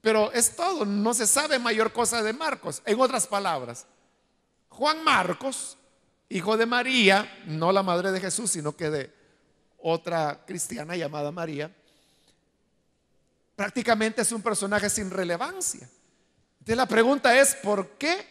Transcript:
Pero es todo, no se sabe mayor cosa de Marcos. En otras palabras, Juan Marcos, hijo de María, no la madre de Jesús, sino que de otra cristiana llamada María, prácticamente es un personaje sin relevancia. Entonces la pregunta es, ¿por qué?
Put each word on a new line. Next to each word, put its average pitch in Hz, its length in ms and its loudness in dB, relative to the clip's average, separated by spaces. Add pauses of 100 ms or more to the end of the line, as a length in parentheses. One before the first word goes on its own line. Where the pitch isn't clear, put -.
Pero 214 300 2
es 233 240 0
todo, 339 280 -2
no 208 300 -2
se 226 140 0
sabe 294 320 2
mayor 226 340 0
cosa 226 300 -2
de 220 100 -2
Marcos. 269 520 -6
En 214 140 2
otras 254 280 2
palabras, 156 580 -4 (840)
Juan 311 340 -2
Marcos, 240 760 0 (500)
hijo 190 300 0
de 226 80 4
María, 240 800 4
no 160 260 0
la 196 120 4
madre 180 280 0
de 190 80 -2
Jesús, 190 300 -4
sino 151 260 -4
que 160 140 -4
de 147 240 -6 (640)
otra 165 680 -4
cristiana 170 480 -8
llamada 147 360 -6
María, 165 400 -8 (1800)
prácticamente 220 680 0
es - 80 0
un 226 100 -6
personaje 202 480 0
sin 196 220 -4
relevancia. 190 760 -4 (680)
Entonces 226 240 -4
la 247 100 2
pregunta 247 520 4
es, 277 140 6
¿por 196 360 -2
qué? 359 420 -4